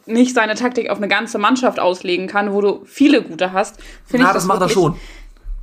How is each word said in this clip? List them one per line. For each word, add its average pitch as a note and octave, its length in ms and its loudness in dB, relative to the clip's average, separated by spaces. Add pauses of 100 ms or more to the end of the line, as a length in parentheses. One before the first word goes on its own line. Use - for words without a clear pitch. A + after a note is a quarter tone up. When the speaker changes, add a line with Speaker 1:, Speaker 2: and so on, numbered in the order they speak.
Speaker 1:
nicht B3 280 2
seine A3 200 2
Taktik B3 340 -4
auf G3+ 80 -2
eine G#3 100 -4
ganze G#3+ 320 -2
Mannschaft A#3+ 400 0
auslegen F#3 480 -2
kann, G3+ 260 -2
wo G3+ 80 0
du G3+ 240 0
viele C#4 380 4
gute F3+ 300 -4
hast, G3 240 -2 (280)
finde B3 200 0
Speaker 2:
Na, F#3 40 6
Speaker 1:
ich G3 40 2
Speaker 2:
das F3 100 -2
Speaker 1:
das - 40 -4
Speaker 2:
macht G3 100 2
er C#4 120 0
Speaker 1:
wirklich - 40 0
Speaker 2:
schon. E3 220 2 (680)